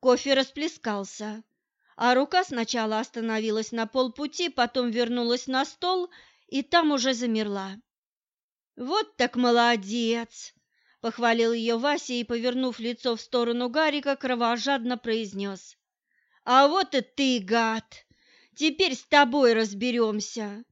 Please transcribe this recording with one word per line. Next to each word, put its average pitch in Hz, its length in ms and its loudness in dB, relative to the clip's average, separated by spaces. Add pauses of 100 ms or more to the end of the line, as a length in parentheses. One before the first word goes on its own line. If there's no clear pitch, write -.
Кофе 254 300 4
расплескался, 220 1080 -6 (520)
а 247 180 2
рука 285 300 2
сначала 226 560 -2
остановилась 220 720 -4
на 226 160 -4
полпути, 277 600 -2
потом 247 420 0
вернулась 240 560 -2
на 262 180 0
стол 359 460 -4 (360)
и 277 140 -4
там 320 300 2
уже 262 240 0
замерла. 208 600 -4 (1000)
"Вот 359 420 -4
так 247 180 0
молодец!" 233 1160 0 (480)
похвалил 233 520 2
её 233 260 0
Вася 277 340 -2
и, 240 100 -2
повернув 240 560 -2
лицо 233 360 -4
в 220 60 -12
сторону 240 480 -2
Гарика, 285 460 0
кровожадно 247 840 -2
произнёс: 202 760 -6 (680)
"А 269 240 6
вот 359 260 0
и 269 80 2
ты, 262 380 0
гад! 220 680 -4 (500)
Теперь 311 400 0
с - 100 -14
тобой 269 480 6
разберёмся! 214 1200 -2